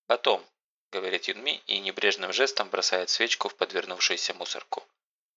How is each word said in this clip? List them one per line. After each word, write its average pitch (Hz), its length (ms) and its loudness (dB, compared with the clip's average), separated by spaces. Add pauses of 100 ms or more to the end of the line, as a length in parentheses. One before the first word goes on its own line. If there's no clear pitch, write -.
«Потом», – 113 380 4 (480)
говорит 92 320 -2
Юнми 120 420 -4
и 98 140 -2
небрежным 95 520 0
жестом 120 360 2
бросает 92 420 0
свечку - 380 0
в - 80 -14
подвернувшуюся 92 800 -2
мусорку. - 520 -8 (500)